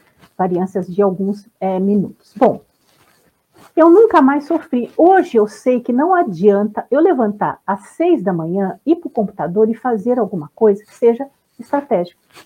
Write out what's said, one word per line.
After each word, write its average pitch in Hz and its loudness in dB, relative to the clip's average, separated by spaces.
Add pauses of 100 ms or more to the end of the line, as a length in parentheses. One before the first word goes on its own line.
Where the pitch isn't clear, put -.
(380)
variâncias 185 -4
de 185 -2
alguns, 196 -2 (120)
é, 190 -4
minutos. 196 -4
Bom, - 0 (1120)
eu 320 4
nunca 370 6
mais 285 2
sofri. 262 -4
Hoje 349 4
eu 214 4
sei 254 -2
que 247 -6
não 302 0
adianta 208 0
eu 277 2
levantar 208 0
às - -8
seis 330 0
da 190 -2
manhã, 175 -4
ir 330 0
pro 311 -12
computador 202 -2
e 226 -4
fazer 240 -4
alguma 185 -6
coisa 202 0
que - -20
seja 240 0 (320)
estratégica, 233 -6 (260)